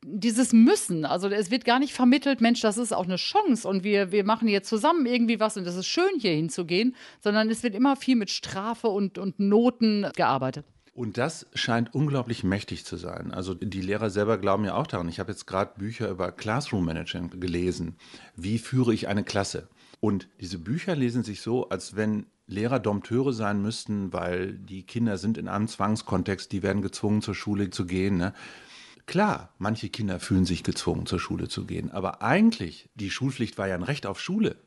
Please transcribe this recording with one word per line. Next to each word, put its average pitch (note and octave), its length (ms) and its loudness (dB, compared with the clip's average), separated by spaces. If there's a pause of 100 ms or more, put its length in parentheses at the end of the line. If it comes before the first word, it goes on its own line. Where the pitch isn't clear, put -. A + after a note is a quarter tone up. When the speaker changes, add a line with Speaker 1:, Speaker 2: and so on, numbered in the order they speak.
Speaker 1:
dieses A3 480 2
Müssen. A3+ 500 8
Also F3 240 0
es G3 240 0
wird C4 140 0
gar A#3+ 140 6
nicht C#4 140 0
vermittelt: C4 480 4
„Mensch, A#3+ 200 4
das G#3 160 2
ist A#3 160 -2
auch F3+ 120 0
eine F3+ 120 -2
Chance D4+ 500 2
und F#3+ 160 0
wir, G3+ 300 2
wir G#3 100 4
machen A3 240 2
jetzt G3 220 0
zusammen C#4+ 360 4
irgendwie A#3 360 2
was G#3+ 160 0
und F#3+ 80 -6
das F3 100 -4
ist F#3 120 -4
schön, F#4 300 2
hier G3 140 2
hinzugehen“, F3 640 0 (240)
sondern G#3+ 300 2
es A3 140 -2
wird A#3 120 0
immer C4+ 220 4
viel C4 180 0
mit G#3 140 -2
Strafe A3 580 -4
und, G3+ 300 0
und F#3+ 220 -6
Noten G#3 760 4
gearbeitet. C3 500 0 (280)
Speaker 2:
Und A2 240 -6
das C#3+ 360 -2
scheint A#2 400 0
unglaublich C3+ 520 -2
mächtig G2 400 -2
zu - 100 -10
sein. E2+ 360 -10
Also F#2 220 -6
die F#2+ 280 -6
Lehrer G2+ 280 0
selber G#2 280 2
glauben G2 260 2
ja G2 120 -2
auch C3 120 -2
daran. F2 220 -2
Ich E2+ 100 -10
habe G2+ 120 -6
jetzt - 140 -10
gerade G2 320 -2
Bücher G#2+ 320 -6
über F2+ 220 -4
Classroom G#2+ 540 -2
Management F2 540 -6
gelesen. F2 580 -2 (400)
Wie G#2 220 -2
führe A#2+ 340 2
ich - 160 -4
eine G2+ 160 0
Klasse? - 420 -4 (320)
Und G2+ 300 0 (100)
diese F#2+ 180 -8
Bücher C3 380 -4
lesen B2 280 0
sich G#2 180 -8
so, A#2+ 260 -2
als F#2+ 300 -6
wenn G#2+ 300 0 (220)
Lehrer A#2 300 0
Dompteure A2 520 0
sein G#2 300 -2
müssten, G2+ 500 -4
weil F2+ 420 -2
die F#2+ 300 -14
Kinder A2+ 340 0
sind G#2 200 0
in F2+ 100 -6
einem G2+ 200 -2
Zwangskontext, G2+ 840 -2
die F#2+ 120 -4
werden G2 180 2
gezwungen, G#2 400 0
zur G2+ 140 -4
Schule G2+ 340 -2
zu F#2+ 160 -4
gehen, F#2 320 2
ne? F2+ 160 0 (720)
Klar, F#3 520 0
manche G#2+ 320 -2
Kinder F#2+ 300 -4
fühlen F#2 260 2
sich F2 180 -2
gezwungen, E2 440 -4
zur F2+ 120 -2
Schule E2+ 280 -6
zu F#2 180 -8
gehen, - 240 -8
aber - 320 -6
eigentlich, D3+ 720 2
die G2+ 160 -6
Schulpflicht B2+ 480 -4
war G2 100 -2
ja F#2+ 60 -2
ein F2 80 -4
Recht C#3 240 -4
auf G2 140 -6
Schule, G3 360 -2 (120)